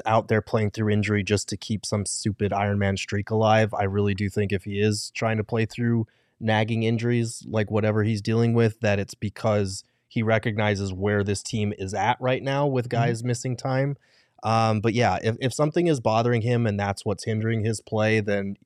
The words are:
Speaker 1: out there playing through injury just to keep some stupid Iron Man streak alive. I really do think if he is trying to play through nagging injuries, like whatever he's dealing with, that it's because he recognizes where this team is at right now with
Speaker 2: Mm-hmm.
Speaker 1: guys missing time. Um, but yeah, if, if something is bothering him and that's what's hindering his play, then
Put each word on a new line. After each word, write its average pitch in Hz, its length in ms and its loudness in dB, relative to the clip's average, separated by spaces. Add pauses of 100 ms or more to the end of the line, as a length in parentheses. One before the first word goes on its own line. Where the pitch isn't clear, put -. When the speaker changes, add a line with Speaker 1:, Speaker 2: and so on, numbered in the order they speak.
Speaker 1:
out 110 240 2
there 110 140 2
playing 107 300 0
through 107 200 0
injury 104 300 2
just 98 280 0
to 104 60 -4
keep - 300 -6
some 101 180 -2
stupid 101 480 -2
Iron 101 260 0
Man 98 180 2
streak 101 340 -6
alive. 110 420 4
I 104 120 -2
really 101 300 0
do 98 140 -2
think 101 240 -2
if 98 120 -4
he 101 160 -6
is 104 340 0
trying 110 240 -2
to 107 60 -2
play 113 200 -2
through 117 420 0 (340)
nagging 110 420 0
injuries, 117 680 0
like 107 220 0
whatever 107 320 2
he's 107 180 0
dealing 113 320 2
with, 117 280 2
that 101 180 2
it's 98 160 -6
because 104 680 -2 (240)
he 120 140 -2
recognizes 107 680 0
where 101 300 0
this 101 200 -2
team 104 360 -2
is 95 160 -6
at 107 260 0
right 127 220 0
now 139 240 0
with 127 220 -2
Speaker 2:
Mm-hmm. 120 140 0
Speaker 1:
guys 117 220 -2
missing 123 320 -4
time. 135 400 -2 (460)
Um, 110 380 2
but 113 140 0
yeah, 104 280 2
if, 110 180 0
if 127 120 -2
something 151 360 0
is 147 120 2
bothering 113 420 2
him 117 240 2
and 104 120 0
that's 101 260 -2
what's 101 200 -4
hindering 110 400 -2
his 110 160 -2
play, 110 400 2
then 101 460 -2